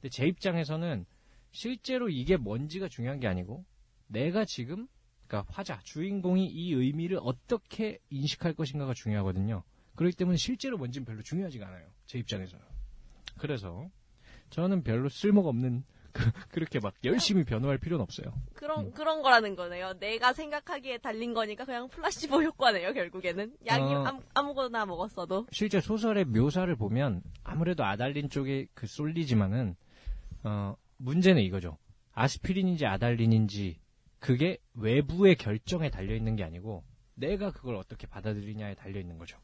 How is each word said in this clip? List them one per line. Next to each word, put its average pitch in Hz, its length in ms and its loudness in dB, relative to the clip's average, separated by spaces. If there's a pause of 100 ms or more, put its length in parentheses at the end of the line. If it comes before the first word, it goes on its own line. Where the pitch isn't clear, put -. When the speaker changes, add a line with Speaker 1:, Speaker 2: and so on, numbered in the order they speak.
Speaker 1:
근데 135 80 -10
제 127 160 -2
입장에서는 165 800 -2 (460)
실제로 247 580 -4
이게 147 280 2
뭔지가 110 520 -4
중요한 131 300 -6
게 123 80 0
아니고 95 360 -2 (440)
내가 165 380 0
지금, 170 420 -8 (400)
그러니까 - 260 -6
화자, 175 300 -8
주인공이 185 640 0
이 170 260 -4
의미를 147 480 2
어떻게 214 800 -4 (100)
인식할 147 460 -2
것인가가 135 400 -4
중요하거든요. 98 680 0 (320)
그렇기 175 220 2
때문에 180 200 2
실제로 247 400 -2
뭔지는 131 280 -6
별로 110 160 -8
중요하지가 143 460 -6
않아요. 90 180 -16 (220)
제 - 100 -8
입장에서는. 98 480 -6 (720)
그래서 113 500 -6 (600)
저는 180 340 2
별로 120 240 2
쓸모가 196 420 6
없는 123 340 0 (160)
<laughs> - 120 -20
그, 113 180 4 (200)
그렇게 160 320 -2
막 101 120 -4 (120)
열심히 190 400 4
변호할 127 320 0
필요는 160 260 -2
없어요. - 300 -8 (200)
Speaker 2:
그런, 302 340 -6
Speaker 1:
음. - 40 -10
Speaker 2:
그런 311 300 0
거라는 226 340 8
거네요. 180 380 -6
내가 226 400 2
생각하기에 294 640 -6
달린 233 360 -4
거니까 226 300 -2
그냥 254 240 -8
플라시보 311 560 0
효과네요, 226 480 2
결국에는. 185 640 -4 (100)
약이 233 160 4
Speaker 1:
어. 277 240 2
Speaker 2:
아무-, 269 160 -4 (120)
아무거나 262 520 0
먹었어도. 185 680 -4
Speaker 1:
실제 202 260 2
소설의 214 460 2
묘사를 147 500 2
보면 117 460 0 (240)
아무래도 160 400 0
아달린 131 420 0
쪽에 135 460 -2
그 - 140 -10
쏠리지만은, 123 920 0 (680)
어, 104 320 -4 (220)
문제는 156 460 6
이거죠. 90 340 -2 (340)
아스피린인지 175 760 2
아달린인지 110 920 4 (400)
그게 139 380 2 (160)
외부의 147 640 6
결정에 143 520 -2
달려있는 110 460 -2
게 104 80 -2
아니고 87 400 -10 (300)
내가 190 380 -2
그걸 120 260 -6
어떻게 - 280 -12
받아들이냐에 104 680 -6
달려있는 92 420 -10
거죠. 82 260 -16